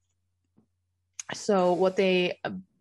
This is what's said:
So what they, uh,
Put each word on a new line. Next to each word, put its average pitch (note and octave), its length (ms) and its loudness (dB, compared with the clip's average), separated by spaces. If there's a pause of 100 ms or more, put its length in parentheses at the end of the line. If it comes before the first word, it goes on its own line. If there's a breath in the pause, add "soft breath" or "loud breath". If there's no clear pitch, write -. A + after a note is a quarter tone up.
(1300)
So F3+ 400 0
what F#3 220 0
they, F#3 480 0
uh, - 60 -6 (320)